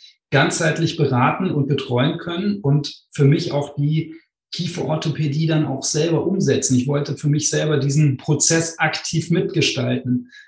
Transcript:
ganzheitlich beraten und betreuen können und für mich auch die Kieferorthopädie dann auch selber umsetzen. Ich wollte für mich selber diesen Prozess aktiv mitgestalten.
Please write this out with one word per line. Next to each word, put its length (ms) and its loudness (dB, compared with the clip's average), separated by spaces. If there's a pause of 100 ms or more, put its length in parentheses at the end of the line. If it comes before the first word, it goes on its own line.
(300)
ganzheitlich 680 2
beraten 540 0
und 160 0
betreuen 500 -2
können 420 -4
und 340 0 (180)
für 120 0
mich 300 2
auch 220 -4
die 400 -2 (360)
Kieferorthopädie 960 -2
dann 180 2
auch 180 -6
selber 440 0
umsetzen. 480 2
Ich 120 2
wollte 280 -2
für 140 -2
mich 200 2
selber 280 0
diesen 400 2
Prozess 600 0
aktiv 520 -2
mitgestalten. 1000 0 (160)